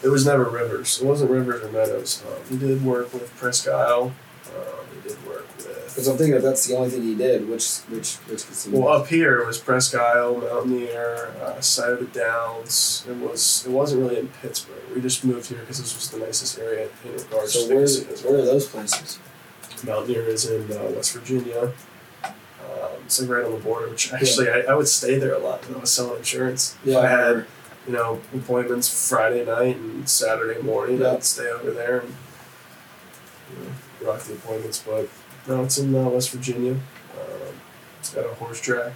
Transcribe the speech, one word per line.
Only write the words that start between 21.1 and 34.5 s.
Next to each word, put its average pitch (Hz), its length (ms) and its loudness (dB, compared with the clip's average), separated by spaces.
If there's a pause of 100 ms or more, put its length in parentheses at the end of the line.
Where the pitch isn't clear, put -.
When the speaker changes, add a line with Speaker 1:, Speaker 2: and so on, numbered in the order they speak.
Speaker 1:
Virginia. 120 600 -2 (520)
Um, - 80 -10 (720)
it's, - 160 -2
like, 127 80 -2
right 123 160 0
on 113 80 -2
the 110 60 -4
border, 113 300 -4
which - 220 -4
Speaker 2:
Yeah. 127 60 -6
Speaker 1:
actually 127 320 4
I, 117 120 4
I 135 140 4
would 147 140 4
stay 135 300 2
there 139 160 2
a - 40 0
lot - 300 -4
when 127 80 -8
I 127 60 -8
was 123 100 2
selling 123 260 0
insurance. 127 560 -2 (100)
If 135 80 4
Speaker 2:
Yeah, 127 80 8
Speaker 1:
I 127 60 6
had, 123 140 6
Speaker 2:
I 123 80 6
remember. 117 180 4 (400)
Speaker 1:
you 127 60 -4
know, 117 280 0 (140)
appointments 123 540 0
Friday 120 560 2
night 120 320 2
and - 320 -8
Saturday 113 540 0
morning, 117 380 0
Speaker 2:
Yeah. 127 140 4
Speaker 1:
I'd - 100 -4
stay - 260 0
over 139 220 -4
there 123 260 -2
and, 123 160 -8 (1400)
you 123 140 -14
know, - 460 -8
rock 107 120 -2
the 107 120 -10
appointments. 110 520 -6